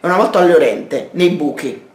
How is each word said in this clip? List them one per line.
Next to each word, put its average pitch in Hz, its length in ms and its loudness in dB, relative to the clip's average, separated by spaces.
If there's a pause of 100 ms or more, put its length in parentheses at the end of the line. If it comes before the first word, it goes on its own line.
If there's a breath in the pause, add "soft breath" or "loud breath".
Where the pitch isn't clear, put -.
e - 60 -6
una 180 100 0
volta 220 260 2
Llorente, 143 680 0
nei 175 160 2
buchi 139 680 -6